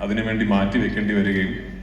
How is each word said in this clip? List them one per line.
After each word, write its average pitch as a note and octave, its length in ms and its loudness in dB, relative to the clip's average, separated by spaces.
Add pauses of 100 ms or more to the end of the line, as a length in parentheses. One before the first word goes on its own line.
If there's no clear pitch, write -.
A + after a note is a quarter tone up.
അതിനു G#2 220 -2
വേണ്ടി A2 220 0
മാറ്റി G2+ 340 2
വെക്കേണ്ടി G#2 360 0
വരികയും G2 420 0 (260)